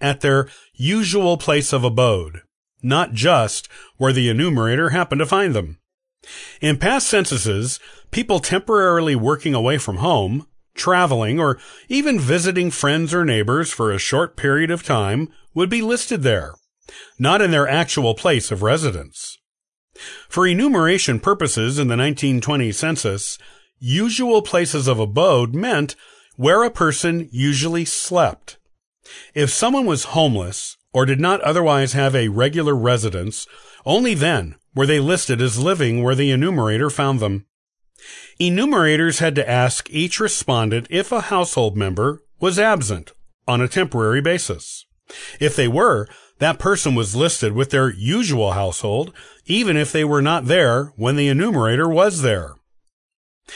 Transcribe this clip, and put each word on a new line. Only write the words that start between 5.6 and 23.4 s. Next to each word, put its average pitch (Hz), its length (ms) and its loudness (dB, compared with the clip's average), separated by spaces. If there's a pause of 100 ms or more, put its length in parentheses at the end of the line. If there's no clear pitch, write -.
In 151 160 0
past 240 320 0
censuses, 117 720 -2 (320)
people 214 260 0
temporarily 180 800 2
working 143 380 0
away 123 220 2
from 107 200 -4
home, 123 500 0 (300)
traveling, 151 640 2
or 143 180 0 (300)
even 269 320 0
visiting 175 500 0
friends 151 420 -2
or 175 120 0
neighbors 127 480 0
for 110 180 0
a 98 80 -2
short 160 380 -2
period 147 340 0
of 170 140 -4
time 117 440 0 (240)
would 180 160 0
be 226 140 -2
listed 226 400 -2
there, 98 320 0 (640)
not 170 240 2
in 185 80 4
their 143 160 4
actual 135 480 0
place 151 380 0
of 95 100 -4
residence. 107 760 -4 (920)
For 180 180 2
enumeration 180 720 2
purposes 151 580 0
in 143 120 0
the 117 80 0
nineteen 135 440 0
twenty 131 300 0
census, 107 680 -4 (420)